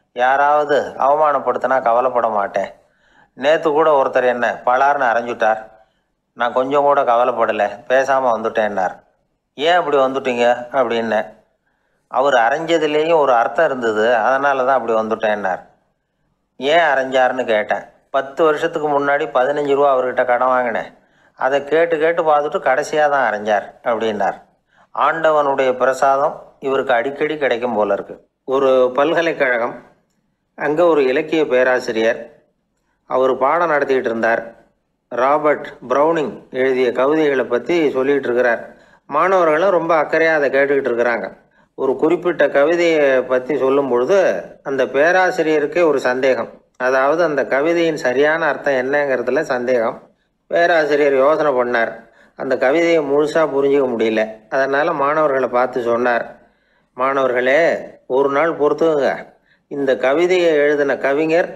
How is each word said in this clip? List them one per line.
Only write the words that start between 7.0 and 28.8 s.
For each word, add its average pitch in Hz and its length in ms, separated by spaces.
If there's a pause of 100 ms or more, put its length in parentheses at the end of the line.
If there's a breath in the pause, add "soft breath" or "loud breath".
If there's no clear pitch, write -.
கவலைப்படல, 117 640 (220)
பேசாம 131 420
வந்துட்டேன்னார்." 107 680 (640)
"ஏன் 160 180
அப்படி 156 200
வந்துட்டீங்க?" 131 500 (240)
அப்படின்னேன். 113 580 (840)
"அவர் 135 240
அரைஞ்சதுலேயும் 156 920
ஒரு 131 80
அர்த்தம் 120 340
இருந்தது, 117 480
அதனால 135 500
தான் 131 140
அப்படி 113 160
வந்துட்டேன்னார்." 107 680 (1000)
"ஏன் 156 320
அரைஞ்சாருன்னு 127 520
கேட்டேன். 107 400 (260)
பத்து 135 340
வருஷத்துக்கு 156 440
முன்னாடி 143 400
பதினஞ்சு 143 460
ரூபா 143 160
அவர்கிட்ட 127 340
கடன் 127 300
வாங்கினேன், 117 360 (480 soft breath)
அதை 139 260
கேட்டு 165 340
கேட்டு 170 240
பார்த்துட்டு 151 380
கடைசியா 147 480
தான் 139 180
அரைஞ்சார்" 104 400 (160)
அப்படின்னார். 107 560 (560 soft breath)
ஆண்டவனுடைய 143 840
பிரசாதம் 135 600 (220)
இவருக்கு 135 340
அடிக்கடி 139 460
கிடைக்கும் 120 360
போல 104 180
இருக்கு. 95 220 (300)
ஒரு 135 260 (240)